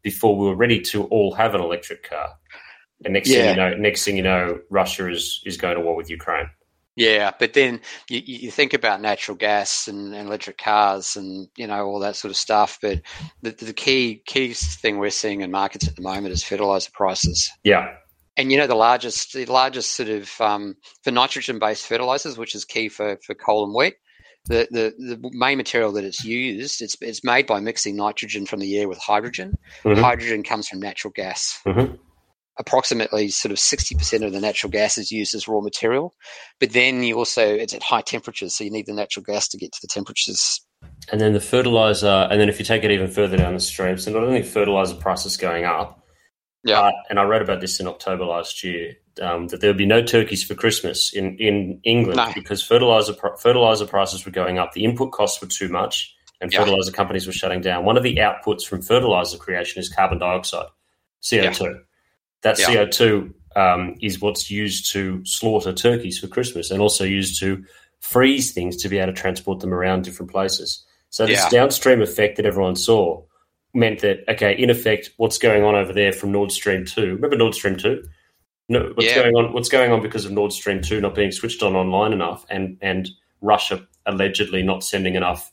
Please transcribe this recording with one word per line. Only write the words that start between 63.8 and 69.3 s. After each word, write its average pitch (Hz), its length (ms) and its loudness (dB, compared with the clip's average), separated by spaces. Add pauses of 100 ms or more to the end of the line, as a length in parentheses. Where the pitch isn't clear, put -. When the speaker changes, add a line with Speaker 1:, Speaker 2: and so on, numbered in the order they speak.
Speaker 1:
is 98 220 -4
what's 101 300 -2
used 101 400 -4
to 95 340 -4
slaughter 104 480 0
turkeys 117 460 0
for 95 80 -10
Christmas 104 420 -4
and 95 100 -2
also 104 240 2
used 95 360 -2
to 95 260 -2 (340)
freeze 131 520 4
things 90 260 -4
to 101 120 -6
be 98 100 0
able 92 120 0
to 92 80 -8
transport 95 400 -4